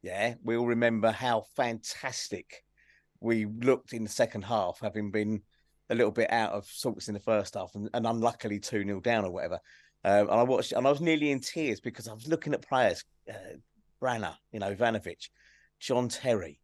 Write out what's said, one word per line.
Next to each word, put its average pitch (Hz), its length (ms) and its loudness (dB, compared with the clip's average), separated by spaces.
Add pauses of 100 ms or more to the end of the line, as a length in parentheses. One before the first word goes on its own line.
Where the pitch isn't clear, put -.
Yeah, 101 400 -2
we 113 140 0
all 120 100 2
remember 117 460 4
how 117 320 0 (100)
fantastic - 1080 -6 (560)
we 110 240 2
looked 117 480 0
in 117 100 -6
the 104 80 -6
second 113 320 0
half, 101 380 -2
having 104 300 -4
been 107 320 -2 (480)
a 117 40 2
little 117 160 4
bit 113 220 0
out 113 200 0
of 101 140 -6
sorts 107 420 -6
in 104 60 -6
the 101 60 -8
first 107 340 0
half 92 200 -8
and, 104 200 -8
and 117 120 0
unluckily 113 520 0
two 101 260 -2
nil 98 160 -4
down 113 240 2
or 90 60 -2
whatever. 87 300 -6 (420)
Um, 101 260 6
and 113 120 6
I - 20 8
watched, 123 300 2
and 123 140 2
I 143 40 6
was 143 100 2
nearly 156 300 2
in 135 100 0
tears 135 400 -4
because 110 280 -10
I 110 60 -12
was 117 120 -16
looking 156 280 0
at - 120 -8
players, 117 380 2 (260)
uh, 101 280 -14 (440)
Branner, 110 320 -2 (160)
you 113 80 -10
know, 98 160 -2
Ivanovic, 107 540 0 (500)
John 123 300 0
Terry 101 560 -2